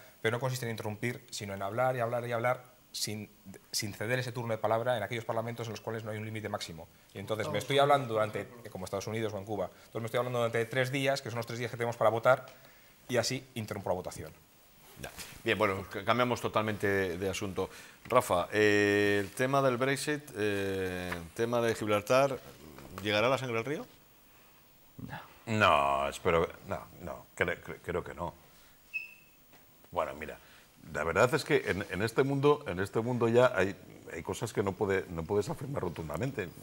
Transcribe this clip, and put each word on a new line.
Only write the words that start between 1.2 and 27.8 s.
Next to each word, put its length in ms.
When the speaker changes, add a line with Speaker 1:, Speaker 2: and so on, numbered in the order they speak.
Speaker 1:
sino 220
en 80
hablar 360
y 40
hablar 260
y 60
hablar 380
sin, 360
sin 220
ceder 260
ese 120
turno 200
de 60
palabra 380
en 60
aquellos 220
parlamentos 420
en 60
los 80
cuales 240
no 80
hay 60
un 60
límite 240
máximo. 380
Y 40
entonces 320
me 80
estoy 200
hablando 360
durante, 320
como 140
Estados 240
Unidos 240
o 60
en 60
Cuba, 280
entonces 280
me 60
estoy 120
hablando 200
durante 280
tres 260
días, 280
que 100
son 80
los 80
tres 120
días 120
que 60
tenemos 200
para 140
votar, 360
y 80
así 280
interrumpo 360
la 60
votación. 360
Speaker 2:
Ya. 80
Bien, 160
bueno, 320
ca-, 140
cambiamos 360
totalmente 460
de, 320
de 100
asunto. 420
Rafa, 480
eh, 680
el 100
tema 300
del 180
Brexit, 580
eh, 760
el 180
tema 300
de 140
Gibraltar, 640
¿llegará 260
la 80
sangre 220
al 60
río? 220
Speaker 3:
No. 240
No, 640
espero, 380
no, 100
no, 240
cre-, 240
cre-, 220